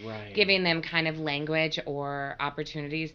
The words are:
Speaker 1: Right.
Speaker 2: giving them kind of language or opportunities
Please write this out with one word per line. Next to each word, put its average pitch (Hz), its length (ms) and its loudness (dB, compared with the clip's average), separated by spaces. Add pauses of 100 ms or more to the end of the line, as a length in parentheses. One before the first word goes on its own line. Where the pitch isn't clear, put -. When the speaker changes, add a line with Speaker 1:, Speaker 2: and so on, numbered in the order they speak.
Speaker 1:
Right. 208 320 -8
Speaker 2:
giving 196 280 6
them 165 180 4
kind 160 280 0
of 156 100 -2
language 156 640 0
or 143 560 -4
opportunities 151 760 -4